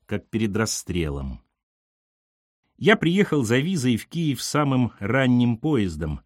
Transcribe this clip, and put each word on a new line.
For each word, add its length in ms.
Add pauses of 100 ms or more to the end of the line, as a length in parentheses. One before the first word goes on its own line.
как 220
перед 280
расстрелом. 840 (1400)
Я 200
приехал 460
за 160
визой 360
в 120
Киев 340
самым 580
ранним 560
поездом. 720